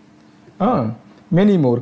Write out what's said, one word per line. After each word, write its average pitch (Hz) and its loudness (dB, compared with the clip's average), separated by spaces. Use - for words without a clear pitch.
हाँ, 117 -4
many 185 2
more, 123 0